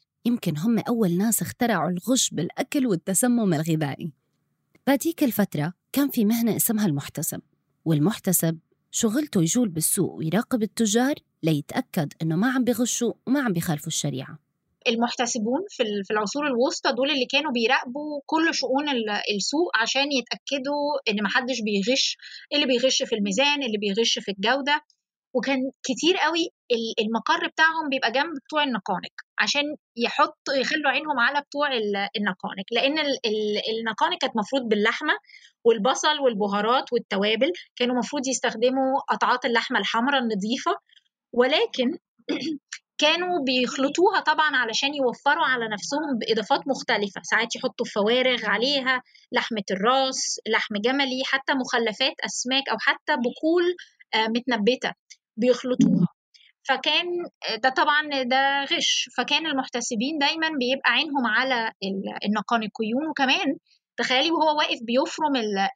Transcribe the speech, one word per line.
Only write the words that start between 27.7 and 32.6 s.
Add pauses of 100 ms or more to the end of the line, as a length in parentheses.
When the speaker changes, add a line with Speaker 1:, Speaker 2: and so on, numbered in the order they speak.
Speaker 2:
بيبقى
جنب (120)
بتوع
النقانق (280)
عشان (320)
يحطوا،
يخلوا
عينهم
على
بتوع
ال-،
النقانق،